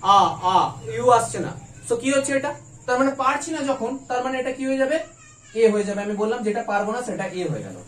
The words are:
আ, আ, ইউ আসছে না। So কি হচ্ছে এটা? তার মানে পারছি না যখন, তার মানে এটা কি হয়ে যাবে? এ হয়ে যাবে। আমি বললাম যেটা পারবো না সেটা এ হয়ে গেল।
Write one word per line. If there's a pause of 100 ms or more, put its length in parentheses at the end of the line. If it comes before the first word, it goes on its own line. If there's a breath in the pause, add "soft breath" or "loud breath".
আ,
আ, (240)
ইউ
আসছে
না। (380)
So
কি
হচ্ছে
এটা? (320)
তার
মানে
পারছি
না
যখন, (100)
তার
মানে
এটা
কি
হয়ে
যাবে? (560)
এ
হয়ে
যাবে।
আমি
বললাম
যেটা
পারবো
না
সেটা
এ
হয়ে
গেল। (120)